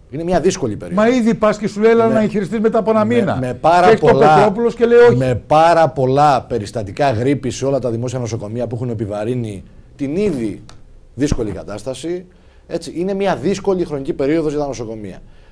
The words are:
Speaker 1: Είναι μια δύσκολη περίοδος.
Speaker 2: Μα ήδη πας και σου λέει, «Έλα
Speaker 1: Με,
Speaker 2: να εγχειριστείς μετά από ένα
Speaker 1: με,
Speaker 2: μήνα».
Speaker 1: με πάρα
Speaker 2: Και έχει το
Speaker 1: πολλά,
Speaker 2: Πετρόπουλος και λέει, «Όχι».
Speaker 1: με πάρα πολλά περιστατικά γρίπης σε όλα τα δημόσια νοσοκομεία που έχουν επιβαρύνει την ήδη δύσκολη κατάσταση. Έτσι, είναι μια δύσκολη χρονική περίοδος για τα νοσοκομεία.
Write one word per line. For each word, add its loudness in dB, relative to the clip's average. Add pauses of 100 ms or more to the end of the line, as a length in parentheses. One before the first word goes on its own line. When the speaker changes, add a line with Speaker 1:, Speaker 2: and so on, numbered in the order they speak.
(100)
Speaker 1:
Είναι -10
μια 0
δύσκολη -2
περίοδος. -2
Speaker 2:
Μα 2
ήδη 2
πας 0
και -6
σου -6
λέει, 4
«Έλα 4
Speaker 1:
Με, 2
Speaker 2:
να 4
εγχειριστείς -2
μετά 2
από -2
ένα 2
Speaker 1:
με, 0
Speaker 2:
μήνα». 0
Speaker 1:
με -4
πάρα 4
Speaker 2:
Και 6
έχει 2
το 2
Speaker 1:
πολλά, 6
Speaker 2:
Πετρόπουλος 2
και 0
λέει, 6
«Όχι». 8
Speaker 1:
με 0 (120)
πάρα 4
πολλά 2
περιστατικά -4
γρίπης -2
σε -6
όλα 0
τα -4
δημόσια -4
νοσοκομεία -6
που -8
έχουν -6
επιβαρύνει -6 (340)
την -6
ήδη -4 (520)
δύσκολη -2
κατάσταση. -10 (400)
Έτσι, -10
είναι -4
μια -2
δύσκολη -2
χρονική -6
περίοδος 0
για -4
τα -4
νοσοκομεία. -10 (340)